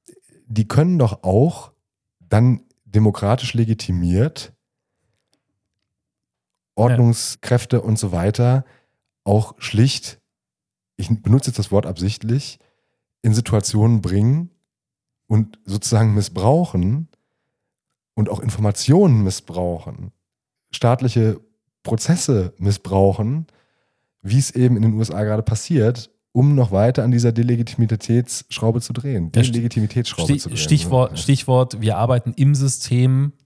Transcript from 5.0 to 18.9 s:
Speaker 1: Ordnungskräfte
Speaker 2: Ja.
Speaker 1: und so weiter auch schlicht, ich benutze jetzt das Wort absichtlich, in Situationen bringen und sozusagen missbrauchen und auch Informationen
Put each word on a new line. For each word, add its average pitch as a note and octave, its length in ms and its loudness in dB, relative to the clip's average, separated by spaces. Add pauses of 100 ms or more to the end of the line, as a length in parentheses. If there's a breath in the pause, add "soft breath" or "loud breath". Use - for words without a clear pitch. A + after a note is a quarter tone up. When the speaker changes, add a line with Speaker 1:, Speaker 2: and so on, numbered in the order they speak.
Speaker 1:
Ordnungskräfte A#2+ 1040 0
Speaker 2:
Ja. - 60 -2
Speaker 1:
und A2 160 -2
so G2+ 120 -4
weiter A#2+ 540 0 (580 soft breath)
auch G#2 340 0
schlicht, - 600 -2 (760)
ich G2 140 -10 (120)
benutze B2+ 280 2
jetzt A#2 100 -8
das G2+ 120 -4
Wort G3 140 2
absichtlich, A2 720 -4 (640)
in G#2+ 120 2
Situationen A2 680 2
bringen A#2 480 0 (800)
und G#2+ 380 0
sozusagen G#2+ 480 0
missbrauchen G#2 920 0 (1080)
und G#2+ 140 0
auch G2+ 100 -6
Informationen A2+ 840 2